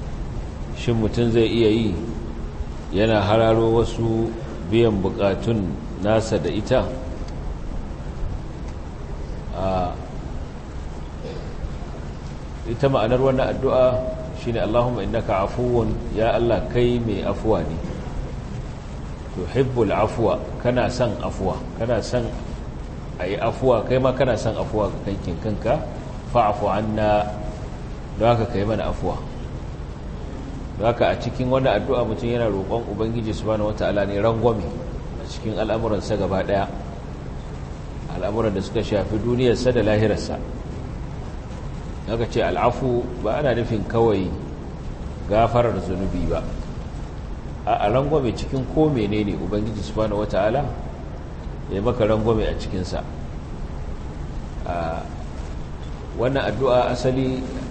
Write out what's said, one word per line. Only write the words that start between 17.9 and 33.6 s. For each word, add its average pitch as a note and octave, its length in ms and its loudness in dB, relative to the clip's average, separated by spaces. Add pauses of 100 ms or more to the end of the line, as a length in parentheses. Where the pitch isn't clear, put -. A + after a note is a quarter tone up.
Tuhibbul A#2 560 2
afwa, G2+ 460 2 (240)
kana A#2+ 320 2
son A#2+ 180 2 (140)
afuwa, F#2 320 -2 (240)
kana A2+ 220 2
son B2 200 0 (960)
a F2+ 80 -4
yi G2 120 -2
afuwa, A#2 440 4
kai B2+ 160 2
ma B2+ 140 4
kana B2 240 4
son A2 180 -2
afuwa G2 360 0
ga - 80 -6 (120)
kankin F#2 300 -4
kanka, A2 400 0 (500)
fa'fu G#2 380 4
anna, G#2+ 560 2 (920)
don A2 100 4
haka A2+ 240 6
kai G2 140 0
mana G2 260 0
afuwa." E2 240 -2 (1600)
Don G2+ 120 2
haka G2+ 240 4
a - 20 0
cikin B2+ 320 -2
wannan C3 300 4
addu'a B2 240 2
mutum A2 240 -2
yana A#2 240 2
roƙon G2+ 400 0
Ubangiji A2 400 -2
Subhanahu G#2+ 400 0